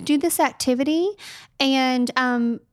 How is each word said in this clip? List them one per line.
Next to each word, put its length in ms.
do 160
this 220
activity, 720
and, 560
um, 440